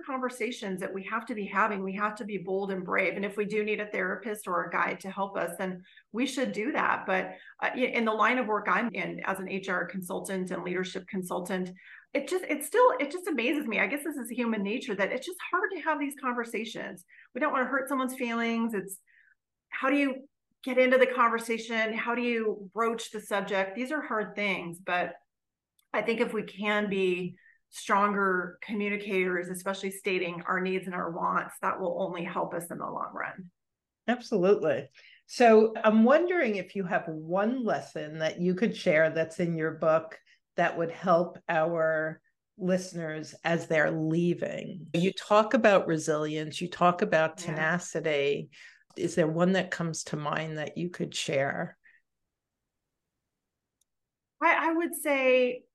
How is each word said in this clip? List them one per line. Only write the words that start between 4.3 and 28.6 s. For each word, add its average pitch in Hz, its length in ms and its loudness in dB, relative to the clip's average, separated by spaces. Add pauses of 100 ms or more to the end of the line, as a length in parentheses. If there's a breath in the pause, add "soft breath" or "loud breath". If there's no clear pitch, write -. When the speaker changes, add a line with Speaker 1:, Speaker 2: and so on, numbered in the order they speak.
Speaker 1:
or 170 160 0
a 170 80 -8
guide 175 300 0
to 190 100 -8
help 190 260 -4
us, 175 200 -2
then 185 260 -6 (260 loud breath)
we 240 160 -2
should 262 240 -2
do 220 220 -2
that. - 340 0
But, 190 280 -2 (280 loud breath)
uh, - 140 0
i-, - 20 -4
in 240 260 0
the 220 80 2
line 220 260 2
of 220 100 -2
work 208 200 0
I'm 202 240 2
in 170 320 -6
as 190 140 -2
an 185 100 -8
H 190 200 -6
R 180 160 0
consultant 185 680 -6
and 175 140 -6
leadership 180 420 -4
consultant, 180 640 -4 (440 loud breath)
it 285 120 0
just, 370 220 -2
it 302 160 -4
still, 494 340 6
it 294 140 -2
just 359 160 -8
amazes 254 400 0
me. 202 100 -2
I 190 80 2
guess 285 160 -4
this 294 140 -6
is 240 120 -8
human 226 360 -2
nature 208 320 -4
that 196 160 0
it's - 120 -6
just 359 140 -10 (140)
hard 370 240 0
to 294 60 -8
have 302 180 -2
these 277 200 -4
conversations. 233 840 -6 (280 soft breath)
We 247 80 -6
don't 302 120 0
wanna 262 140 0
hurt 262 220 -2
someone's 254 280 -2
feelings. 233 580 -2
It's, 185 240 -6 (680 soft breath)
how - 200 -4
do 285 60 4
you 277 320 0 (380)
get 254 140 0
into 254 200 6
the 247 80 8
conversation? 226 880 0
How 233 220 -2
do 247 60 -2
you 220 520 -2
broach 226 380 -2
the 214 80 -8
subject? 196 560 -2
These 254 160 -4
are 302 100 -2
hard 214 320 -4
things, 175 500 -4
but 175 280 0 (800)
I 220 100 0
think 226 180 0
if 202 120 0
we 208 100 -2
can 208 480 -2
be 180 460 0 (340 soft breath)
stronger 196 920 0